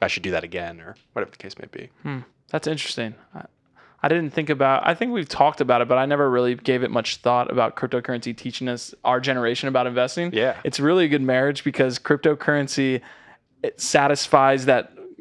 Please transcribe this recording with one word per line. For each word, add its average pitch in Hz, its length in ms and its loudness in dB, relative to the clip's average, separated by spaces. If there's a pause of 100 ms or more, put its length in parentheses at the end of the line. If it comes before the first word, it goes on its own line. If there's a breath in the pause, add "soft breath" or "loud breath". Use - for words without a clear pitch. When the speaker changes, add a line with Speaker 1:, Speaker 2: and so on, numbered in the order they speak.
Speaker 1:
I 95 80 0
should 90 140 -4
do 92 80 -6
that 82 140 -2
again," 85 360 -10
or 85 160 -18 (160)
whatever 104 180 -6
the - 60 -20
case - 220 -18
may - 120 -18
be. - 200 -16 (120)
Speaker 2:
Hmm. 139 180 -8 (280)
That's 151 180 -6
interesting. 123 480 -6 (200)
I, - 80 -16 (600 soft breath)
I 147 60 0
didn't 160 220 0
think 151 180 -4
about, 135 380 2
I 170 80 4
think 240 180 -4
we've 190 160 -4
talked 147 320 2
about 123 220 4
it, 117 60 -2
but 123 100 4
I 135 80 2
never 143 240 2
really 123 240 2
gave 127 280 0
it - 80 -2
much 117 280 -2
thought 123 320 2
about 117 260 0
cryptocurrency 120 580 -4
teaching 127 320 -10
us, 120 280 -8 (100)
our 127 160 2
generation, 127 480 0
about 127 180 2
investing. 127 460 -2
Speaker 1:
Yeah. 117 320 0
Speaker 2:
It's 139 160 -4
really 170 240 4
a 156 40 2
good 143 120 2
marriage 131 440 0
because 131 340 0 (360)
cryptocurrency, 139 680 0 (600 loud breath)
it - 180 -6
satisfies 139 840 4
that 127 260 2 (280)